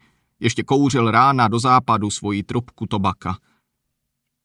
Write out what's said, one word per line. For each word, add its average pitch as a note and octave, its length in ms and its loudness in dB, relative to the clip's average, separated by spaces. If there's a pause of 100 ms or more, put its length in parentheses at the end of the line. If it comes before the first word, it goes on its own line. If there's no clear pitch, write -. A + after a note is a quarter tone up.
(400)
Ještě A2+ 240 -2
kouřil C3+ 480 0
rána B2+ 360 4
do A#2 120 0
západu A#2 520 0
svoji G2+ 320 -6
trubku - 440 -8
tobaka.“ F#2+ 500 -4 (1080)